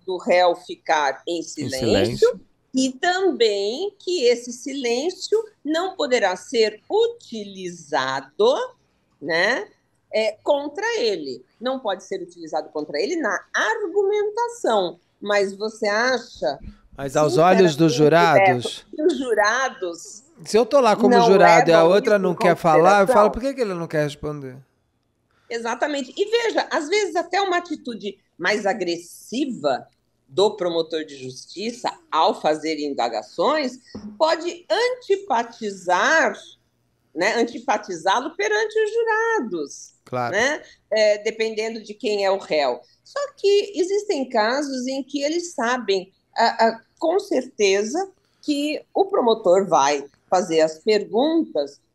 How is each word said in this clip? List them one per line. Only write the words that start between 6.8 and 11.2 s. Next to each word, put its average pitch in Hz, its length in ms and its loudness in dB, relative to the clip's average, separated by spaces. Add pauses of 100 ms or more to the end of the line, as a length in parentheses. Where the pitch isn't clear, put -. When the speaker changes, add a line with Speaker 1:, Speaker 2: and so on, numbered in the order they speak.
Speaker 1:
utilizado, 190 1700 -2 (640)
né, 190 480 -2 (460)
é, 214 300 -2
contra 294 420 -2 (140)
ele. 170 440 -4 (160)